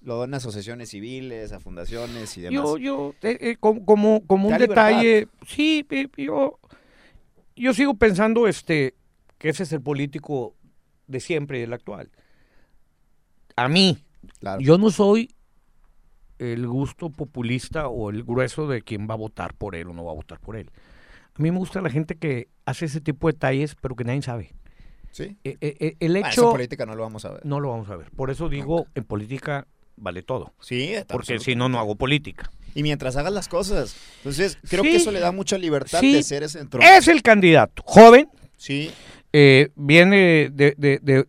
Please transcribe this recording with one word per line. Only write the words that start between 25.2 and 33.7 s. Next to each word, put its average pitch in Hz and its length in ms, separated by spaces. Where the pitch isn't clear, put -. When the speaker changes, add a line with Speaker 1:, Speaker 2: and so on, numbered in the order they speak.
Speaker 2:
Eh, 135 160
eh, 147 200
eh, 156 200
el 170 180
Speaker 1:
Ah, - 20
eso 180 100
Speaker 2:
hecho 240 180
Speaker 1:
en 233 40
política 123 340
no 110 100
lo 113 80
vamos 110 220
a - 60
ver. - 140
Speaker 2:
No 143 140
lo 143 100
vamos 110 200
a 98 60
ver. - 160
Por 135 180
eso 139 180
digo, 139 320
Speaker 1:
Nunca. - 160
Speaker 2:
en 123 80
política 127 640
vale 92 240
todo. 120 400
Speaker 1:
Sí, 131 300
Speaker 2:
Porque 220 80
Speaker 1:
absolutamente. 113 120
Speaker 2:
si 127 100
no, 123 120
no 123 120
hago 107 160
política. 139 540
Speaker 1:
Y 147 80
mientras 143 340
hagas 165 160
las 202 140
cosas. 180 480